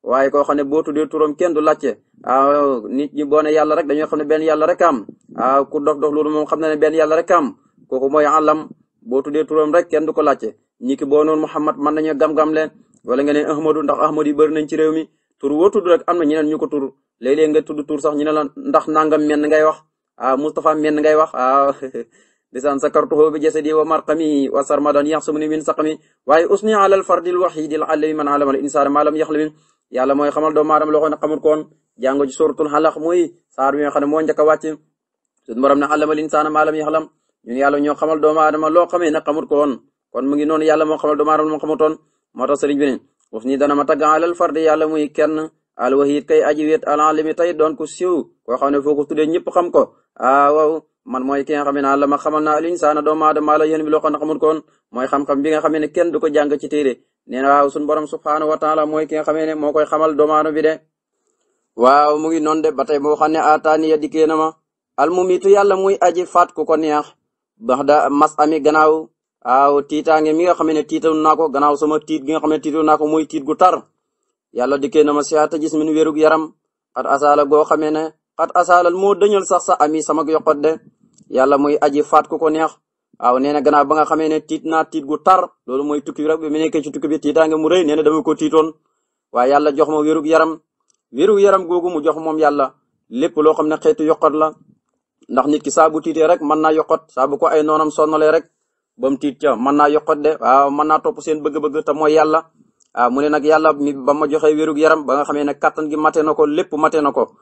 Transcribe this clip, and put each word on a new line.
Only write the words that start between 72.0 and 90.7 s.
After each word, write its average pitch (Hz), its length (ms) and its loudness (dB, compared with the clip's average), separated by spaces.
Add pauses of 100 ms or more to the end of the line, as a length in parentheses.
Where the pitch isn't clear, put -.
tiit 151 240 -6
gi 143 80 -4
nga 160 80 -2
xam 151 100 -2
ne 156 100 0
tiitoon 156 260 -4
naa 156 120 4
ko 151 80 -2
mooy 156 200 -2
tiit 151 180 -8
gu 151 120 -4
tar. 180 180 4 (800)
Yàlla 127 260 -2
dikkee 143 260 2
na 147 80 0
ma 147 100 0
si 151 140 -6
ata 151 220 0
gis 156 140 -6
min 156 240 -2
wérug 156 220 0
yaram. 156 340 2 (420)
Xat 131 120 -6
asaala 147 380 2
goo 147 200 4
xamee 156 260 0
ne 156 120 -2 (380)
Xat 165 160 -2
asaalal 175 400 4
moo 196 240 2
dëñal 202 240 2
sax 180 240 0
sa 185 60 2 (100)
ami 156 180 0
sama 156 220 -2
yokkot 151 400 0
de. 156 80 2 (560)
Yàlla 135 300 2
mooy 147 220 0
aji 147 220 0
faat 151 260 2
ku 160 100 -6
ko 156 120 0
neex. 156 220 -2 (480)
Waaw, 123 180 2
nee 143 140 0
na 147 80 0
gannaaw 147 240 6
ba 143 100 -2
nga 156 140 2
xamee 156 200 -2
ne 156 120 -2
tiit 156 240 -8
naa 160 240 -2
tiit 156 160 -8
gu 147 120 -6 (100)
tar, 185 140 4 (260)
loolu 131 180 -4
mooy 147 180 -4
tukki 156 240 -8
rek, 160 140 0
bi 156 80 -6
mu 147 100 -2
nekkee 160 240 -2
ci 147 80 -12
tukki 151 180 -6
bi, 156 120 -2
tiitaange 160 360 2
mu 156 120 0
rëy, 180 160 2
nee 151 120 0
na 156 60 2
dama 151 200 2
ko 156 120 -2
tiitoon. 156 380 0 (600)
Waaye 123 200 2
Yàlla 147 240 2
jox 147 140 2
ma 156 100 0
wérug 156 260 0
yaram. 160 320 2 (540)